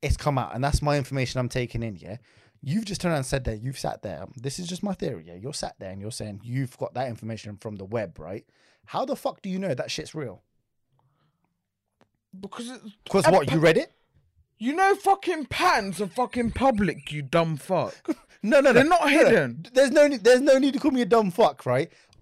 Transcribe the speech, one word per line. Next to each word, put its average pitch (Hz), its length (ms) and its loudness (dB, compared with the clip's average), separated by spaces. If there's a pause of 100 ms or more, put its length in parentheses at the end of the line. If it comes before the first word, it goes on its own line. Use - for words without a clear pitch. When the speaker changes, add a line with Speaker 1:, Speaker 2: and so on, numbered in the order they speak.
Speaker 1:
it's 143 160 2
come 143 180 0
out, 117 180 -4
and 120 80 -4
that's 143 200 0
my 147 160 2
information 131 420 -4
I'm 123 80 -2
taking 120 340 -4
in, 113 140 -8
yeah. 85 220 -12 (420)
You've 180 240 -4
just 190 160 -8
turned 175 120 -2
around 147 80 0
and 135 60 -6
said 135 180 -4
that, 110 180 -6
you've 131 160 -8
sat - 240 -8
there, 87 240 -10 (100)
this 131 220 -10
is 175 100 -10
just 170 140 -8
my 202 100 -4
theory, 127 360 -8
yeah, 87 80 -16
you're 110 180 -12
sat - 240 -10
there 98 120 -12
and 95 80 -12
you're 104 120 -10
saying 107 340 -12
you've 123 320 -6
got - 160 -8
that 131 160 -6
information 107 480 -12
from 104 200 -12
the 95 100 -12
web, 101 320 -6
right? 87 260 -12 (400)
How 214 220 -6
the 262 100 -6
fuck - 240 -6
do - 80 -12
you 185 100 -4
know 190 140 -4
that 135 180 -6
shit's - 240 -10
real? 120 280 -10 (2000)
Speaker 2:
Because 233 320 -12
it's 254 140 -16 (240)
Speaker 1:
'Cause 196 180 2
Speaker 2:
a 320 60 6
Speaker 1:
what, 147 160 4
Speaker 2:
pa- - 60 -2
Speaker 1:
you 165 60 4
read 165 160 6
it? 285 160 -2 (680)
Speaker 2:
You 247 160 -2
know 381 200 4
fucking 381 520 0
patents 240 540 0
are 208 60 -2
fucking 240 460 -2
public, 208 600 0
you 147 100 -8
dumb 160 340 0
fuck. 135 380 -4 (140)
Speaker 1:
<laughs> 320 80 -2 (260)
No, 262 180 6
no, 277 120 6
Speaker 2:
They're 240 120 8
Speaker 1:
no. 302 120 0
Speaker 2:
not 339 80 4
Speaker 1:
No, - 60 2
no. 285 180 6
Speaker 2:
hidden. 151 460 0
Speaker 1:
There's 262 160 6
no 294 160 8
ne-, 285 100 0
there's 240 240 6
no 277 180 6
need 269 140 2
to 277 80 -2
call 294 120 2
me 254 100 0
a - 20 2
dumb 214 260 4
fuck, 165 360 2
right? 135 260 0 (300)